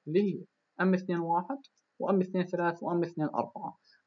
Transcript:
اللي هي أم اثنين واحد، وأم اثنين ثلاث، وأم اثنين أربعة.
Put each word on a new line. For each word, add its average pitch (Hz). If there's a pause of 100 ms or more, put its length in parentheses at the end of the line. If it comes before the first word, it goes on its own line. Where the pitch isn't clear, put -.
اللي 170
هي 185 (360)
أم 185
اثنين 175
واحد، 175 (400)
وأم 196
اثنين 185
ثلاث، 170
وأم 170
اثنين 165
أربعة. - (280)